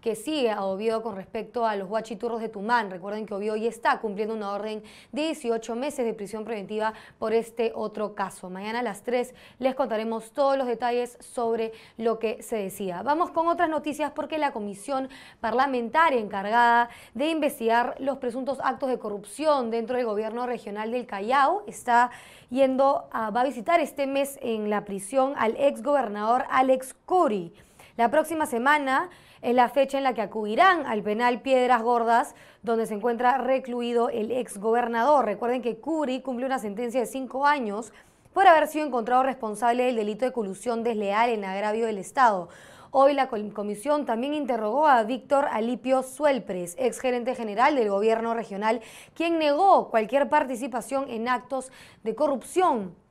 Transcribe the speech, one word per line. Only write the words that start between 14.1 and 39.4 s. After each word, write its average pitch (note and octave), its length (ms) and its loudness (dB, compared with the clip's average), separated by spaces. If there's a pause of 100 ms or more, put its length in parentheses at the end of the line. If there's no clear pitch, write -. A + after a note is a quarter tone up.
porque D4+ 280 -6
la C#4+ 140 0
comisión A#3 560 -6 (320)
parlamentaria B3+ 800 2
encargada A#3 680 4 (260)
de D4 160 0
investigar B3 680 2
los C4+ 180 -2
presuntos B3+ 420 -4
actos C4 280 -2
de B3+ 100 0
corrupción A#3 720 0
dentro A#3 260 -2
del B3 100 0
gobierno A3 400 -4
regional A3 440 -6
del B3 160 -4
Callao C#4 600 2
está A#3+ 420 2 (400)
yendo C4+ 640 2
a, A3 180 -4
va A#3+ 120 0
a - 20 4
visitar C#4+ 340 -2
este C#4 300 -4
mes C#4 340 -2
en G#3+ 260 -4
la G#3 160 -2
prisión C4 520 -2
al A3+ 200 0
ex A#3 240 2
gobernador A3+ 680 0
Alex C4 440 2 (120)
Curi. G#3+ 480 2 (420)
La A#3 140 4
próxima D#4 360 0
semana C#4 640 2 (320)
es B3 120 0
la B3 140 6
fecha C4+ 280 2
en C#4 60 0
la C4 100 2
que A3 100 -4
acudirán A3+ 640 2
al G#3+ 180 -2
penal A#3+ 360 0
Piedras B3 420 4
Gordas, A#3 520 2 (280)
donde A3+ 240 0
se A3 80 -6
encuentra A#3+ 440 2
recluido A#3+ 720 0
el A#3+ 240 -4
ex A#3 260 -4
gobernador. A#3 640 2
Recuerden A#3 380 -2
que A3+ 160 -4
Curi C#4 420 -2
cumple B3+ 260 -6
una B3+ 120 -2
sentencia G#3+ 400 -4
de A3+ 80 0
cinco C4+ 400 -4
años A#3+ 460 0 (420)
por G4 120 6
haber D#4 200 8
sido D4+ 200 -2
encontrado B3 360 2
responsable A#3+ 600 0